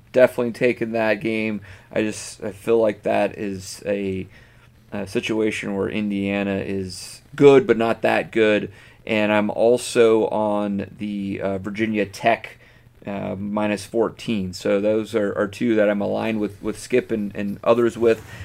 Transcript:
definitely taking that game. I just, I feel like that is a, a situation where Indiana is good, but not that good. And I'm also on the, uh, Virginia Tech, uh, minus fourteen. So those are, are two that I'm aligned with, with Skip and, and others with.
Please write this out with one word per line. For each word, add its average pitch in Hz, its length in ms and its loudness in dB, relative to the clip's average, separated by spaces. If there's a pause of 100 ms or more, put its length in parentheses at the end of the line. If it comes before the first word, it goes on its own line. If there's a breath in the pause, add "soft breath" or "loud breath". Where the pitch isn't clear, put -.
(120)
definitely 123 400 4
taking 113 400 0
that 110 240 2
game. 110 460 -4 (300 loud breath)
I 107 100 -2
just, - 420 -6
I 104 80 -6
feel 113 280 0
like 107 240 0
that 104 340 0
is 98 480 -8
a, 98 420 -4 (640 soft breath)
a 101 160 -8
situation 107 680 -2
where 98 140 -2
Indiana 101 680 -2
is 95 640 -8 (140)
good, 143 300 8
but 113 120 4
not 113 260 0
that 110 280 2
good. 104 400 2 (360 loud breath)
And 107 240 2
I'm 104 200 2
also 113 760 4
on 104 720 -2
the, 101 420 -6
uh, 98 180 -2
Virginia 104 460 -2
Tech, - 520 -2 (480 soft breath)
uh, 98 320 -6
minus 104 480 -4
fourteen. 104 680 -2
So 101 280 0
those 107 340 0
are, 104 220 0
are 104 100 0
two 110 280 0
that 104 140 4
I'm 101 120 0
aligned 107 380 -2
with, 101 220 -6
with 107 180 -6
Skip - 320 0
and, 104 240 -4
and 101 280 -6
others 117 340 4
with. 113 280 2 (200 loud breath)